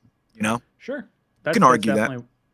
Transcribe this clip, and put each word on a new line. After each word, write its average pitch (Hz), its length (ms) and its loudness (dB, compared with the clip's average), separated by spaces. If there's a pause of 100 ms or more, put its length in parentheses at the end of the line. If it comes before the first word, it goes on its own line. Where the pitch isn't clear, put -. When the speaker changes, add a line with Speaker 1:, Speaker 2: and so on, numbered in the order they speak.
(360)
Speaker 1:
you 107 80 -20
know? 113 180 -4 (160)
Speaker 2:
Sure. 262 240 -10
Speaker 1:
Can - 60 -20 (360)
Speaker 2:
That's, 165 160 -2
Speaker 1:
argue 123 340 4
Speaker 2:
that's 104 40 0
Speaker 1:
that. 107 120 2
Speaker 2:
definitely, 123 180 -12 (260)